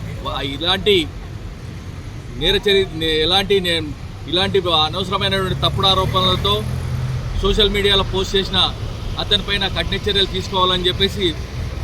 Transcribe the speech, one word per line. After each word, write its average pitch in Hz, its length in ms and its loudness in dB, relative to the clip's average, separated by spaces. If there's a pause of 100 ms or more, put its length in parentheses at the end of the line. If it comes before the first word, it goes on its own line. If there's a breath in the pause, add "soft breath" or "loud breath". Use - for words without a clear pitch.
(240)
వా-, 135 160 -4 (140)
ఇలాంటి 185 420 4 (1400)
నేర 185 160 2 (100)
చరి-, 196 220 4 (120)
నే-, 160 260 0
ఎలాంటి 196 400 2
నే-, 160 260 -2 (400)
ఇలాంటి 190 260 2 (280)
అనవసరమైనటువంటి 190 800 -2
తప్పుడు 196 260 2
ఆరోపణలతో 185 640 2 (880)
సోషల్ 202 340 4
మీడియాలో 196 380 4
పోస్ట్ 190 240 0
చేసిన 185 220 0 (640)
అతనిపైన 202 420 0 (100)
కఠిన 170 300 0
చర్యలు 196 300 2
తీసుకోవాలని 185 520 2
చెప్పేసి 190 400 0 (560)